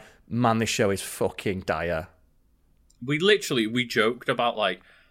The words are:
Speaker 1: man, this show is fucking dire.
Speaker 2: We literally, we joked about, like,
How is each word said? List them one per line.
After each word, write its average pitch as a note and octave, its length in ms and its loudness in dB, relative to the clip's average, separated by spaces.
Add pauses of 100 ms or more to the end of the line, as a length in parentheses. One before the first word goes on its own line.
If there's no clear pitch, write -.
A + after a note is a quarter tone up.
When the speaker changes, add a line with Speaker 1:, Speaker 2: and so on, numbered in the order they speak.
(280)
Speaker 1:
man, A#2 300 2
this A2 100 0
show G#2+ 220 2
is G2 120 0
fucking - 600 -4
dire. E2 480 -2 (960)
Speaker 2:
We D3 140 -2
literally, F3+ 480 2
we A#2+ 180 0
joked A#2 420 0
about, A#2+ 300 0
like, F#2+ 240 0 (300)